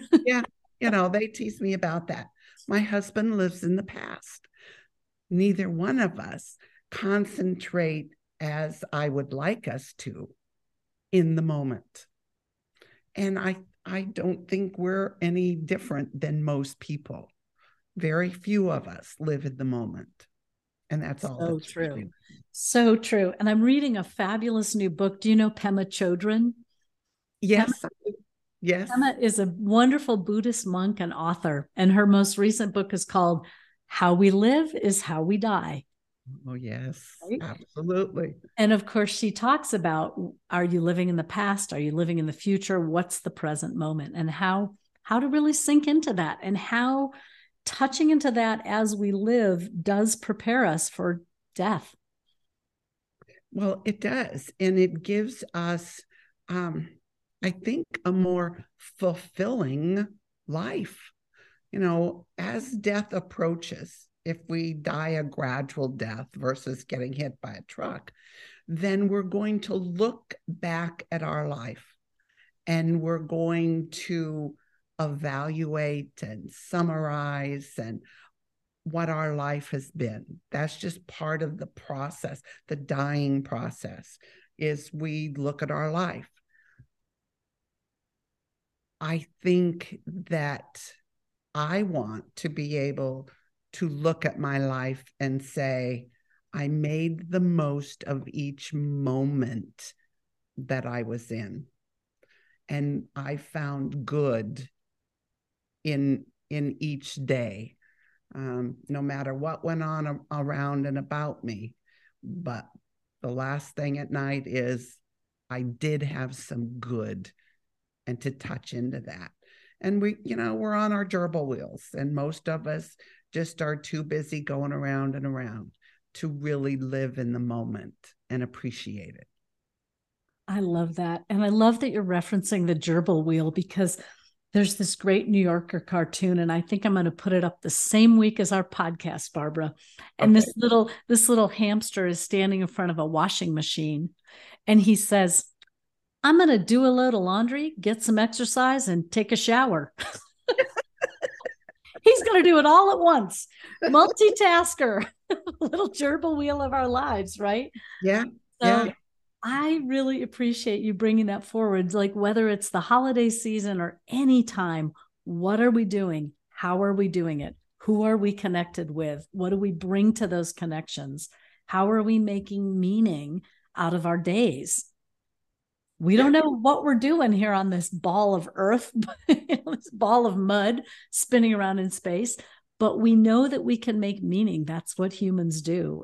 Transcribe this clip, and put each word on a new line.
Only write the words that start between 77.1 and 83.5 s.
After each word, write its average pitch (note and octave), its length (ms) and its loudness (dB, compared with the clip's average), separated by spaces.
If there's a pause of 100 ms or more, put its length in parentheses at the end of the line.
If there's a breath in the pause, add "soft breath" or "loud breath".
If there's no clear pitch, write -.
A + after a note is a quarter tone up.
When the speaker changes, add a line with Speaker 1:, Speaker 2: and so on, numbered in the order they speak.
Speaker 2:
and A2+ 240 -10 (840 soft breath)
what E3 240 -4
our D#3 260 -2
life D3 340 -6
has C#3 220 -8
been. A2 340 -6 (240)
That's D3+ 280 -6
just - 280 -10
part D#3 380 -6
of D#3 160 -6
the - 80 -12
process. C#3+ 720 -12 (260 loud breath)
The D3+ 80 -6
dying C#3 680 -2
process - 760 -10 (400 soft breath)